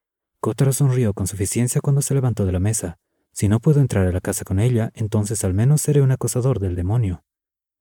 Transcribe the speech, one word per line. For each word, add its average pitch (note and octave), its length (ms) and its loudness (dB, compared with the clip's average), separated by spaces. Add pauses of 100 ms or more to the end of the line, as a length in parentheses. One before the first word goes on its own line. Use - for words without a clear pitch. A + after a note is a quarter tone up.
(400)
Kotaro C3+ 320 0
sonrió B2+ 420 2
con G2+ 120 -4
suficiencia G#2+ 540 -2
cuando C#3+ 220 0
se C3+ 120 -2
levantó B2+ 320 0
de F2+ 60 0
la F2+ 80 0
mesa. F#2+ 380 -4 (340)
"Si - 160 -2
no G#2+ 120 2
puedo C#3+ 200 4
entrar G#2 260 2
a F#2 60 0
la F2+ 80 -2
casa - 240 -6
con F#2+ 140 -2
ella, A2+ 360 0
entonces G#2+ 500 -2
al F#2 100 0
menos C3 260 2
seré D3 220 2
un C3 80 2
acosador B2+ 480 0
del F#2+ 160 -2
demonio". F#2 500 -2 (560)